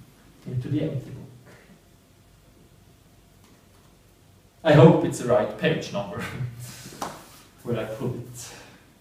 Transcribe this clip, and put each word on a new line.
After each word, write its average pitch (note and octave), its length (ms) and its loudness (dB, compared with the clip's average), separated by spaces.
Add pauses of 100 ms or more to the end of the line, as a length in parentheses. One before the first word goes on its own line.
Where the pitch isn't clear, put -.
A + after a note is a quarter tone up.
(480)
into B2+ 220 -6
the D3+ 120 0
empty - 300 -6
book. - 100 -16 (3500)
I D#3 100 6
hope E3 320 10
it's - 140 -4
the B2 80 -4
right - 300 2
page - 360 -2
number - 280 -8
<laughs> - 1400 -12
where G#3+ 160 -4
I - 60 -6
put - 300 -6
it. - 340 -14 (520)